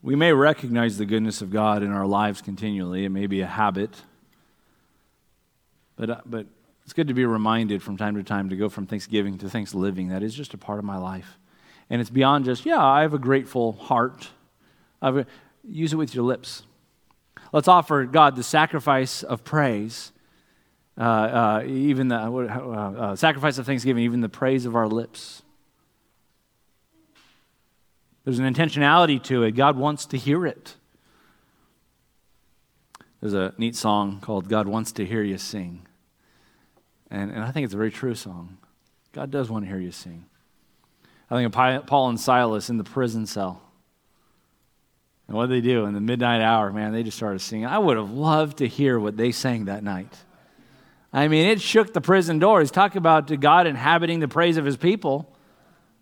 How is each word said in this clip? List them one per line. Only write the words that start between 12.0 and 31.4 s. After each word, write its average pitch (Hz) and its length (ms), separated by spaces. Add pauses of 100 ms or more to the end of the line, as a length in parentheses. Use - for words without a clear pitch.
it's 110 100
beyond 135 360
just, 123 180
"Yeah, 302 180
I 139 200
have 156 100
a 147 60
grateful 127 540
heart." 120 580 (720)
I've 135 160
a, 127 80 (360)
use 160 300
it 160 40
with 143 180
your 123 100
lips. - 380 (920)
Let's 151 160
offer 156 380
God 143 300
the 123 60
sacrifice 143 800
of 120 220
praise, 117 680 (840)
uh, 117 60
uh, 113 640
even 135 420
the, 113 180
what, 123 240
uh, - 20
uh, 110 640
sacrifice 143 420
of 123 80
thanksgiving, 123 380
even 120 180
the 107 80
praise 131 340
of 117 100
our 113 140
lips. - 540 (2750)
There's 127 140
an 131 140
intentionality 151 720
to 127 180
it. 110 100
God 139 240
wants 143 300
to 139 100
hear 143 300
it. - 300 (2500)